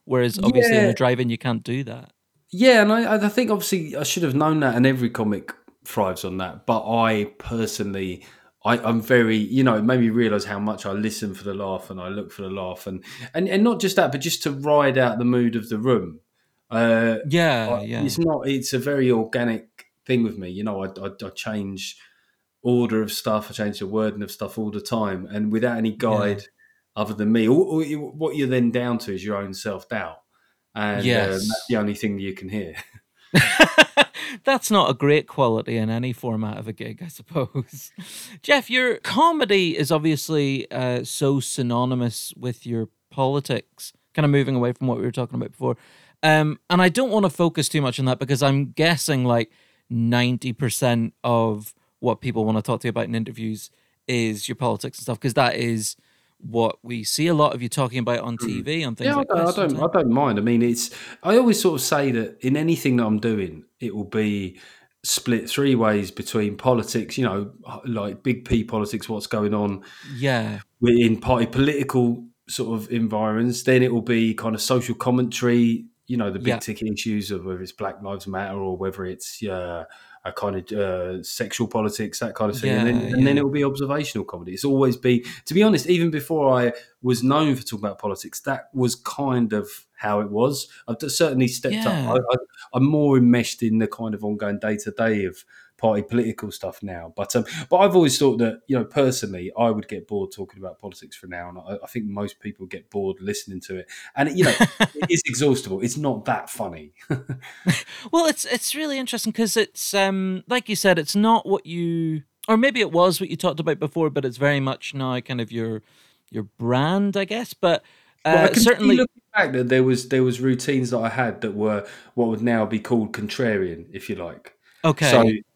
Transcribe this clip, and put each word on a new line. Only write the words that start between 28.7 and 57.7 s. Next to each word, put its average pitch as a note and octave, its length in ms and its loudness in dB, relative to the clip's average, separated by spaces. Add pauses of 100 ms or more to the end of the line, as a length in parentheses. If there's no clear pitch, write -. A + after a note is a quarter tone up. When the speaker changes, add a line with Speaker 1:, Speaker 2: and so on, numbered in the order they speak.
Speaker 2:
down B2 280 0
to G#2 140 -8
is F#2 120 -8
your G#2 120 -4
own G2 160 -8
self-doubt, F#2+ 640 -8 (580)
and, G#2 400 0
um, G2+ 140 2
Speaker 1:
Yes. F#2+ 200 -4
Speaker 2:
that's A2 200 -4
the A#2 80 0
only G#2 180 -2
thing G2+ 240 -4
you G2 140 -8
can F#2+ 160 -14
hear. F#2+ 320 -8
<laughs> - 40 -18 (480)
Speaker 1:
<laughs> - 1080 4
That's C4+ 280 0
not G3+ 180 6
a C3 40 4
great C#3+ 340 2
quality A#2 500 0
in A2 120 0
any A#2+ 240 -2
format A2 440 -4
of A2+ 100 -12
a A2 60 -8
gig, A2+ 300 -12
I F3+ 40 -12
suppose. C#3 840 -8 (260)
<laughs> - 260 -18
Jeff, C#4 260 2
your B3+ 280 0
comedy A3+ 800 2
is C#3+ 140 0
obviously, D3+ 800 0
uh, B2 320 -2
so C#3 360 0
synonymous B2 1000 -2
with B2 280 -8
your A2+ 240 -4 (200)
politics, C3+ 840 -4 (200)
kinda D3+ 140 2
moving C#3 280 4
away B2 180 2
from C3 140 -4
what A#2+ 100 0
we G#2 60 -4
were A#2+ 80 -2
talking A#2+ 240 -6
about A#2 160 -6
before. B2 260 -4 (460)
Um, D#3 360 4 (100)
and F3+ 120 4
I F3+ 80 6
don't A#3+ 220 0
wanna G3+ 180 4
focus E3 400 0
too D#3 120 0
much B2+ 180 -2
on C3+ 60 0
that B2+ 140 0
because B2+ 240 0
I'm C#3 280 2
guessing, D3+ 540 2
like, A#2 260 2 (380)
ninety A#2+ 640 0
percent A#2+ 600 0 (100)
of A2+ 500 0 (260)
what A#2 220 -2
people A2+ 240 -2
wanna A2 160 0
talk A#2 200 -2
to B2+ 60 -4
you - 20 -2
about A2+ 160 -4
in A#2 100 -6
interviews A2 540 -8 (380)
is A2+ 400 -2
your B2 80 -6
politics A#2+ 420 -2
and - 60 -14
stuff, A#2+ 160 -6
'cause B2+ 160 -2
that B2 200 4
is A#2 400 -2 (420)
what A2+ 460 -2
we A#2 200 -10
see D3+ 240 -2
a F3 80 2
lot D3 180 4
of A#2 80 -6
you A#2+ 80 -4
talking B2+ 300 -2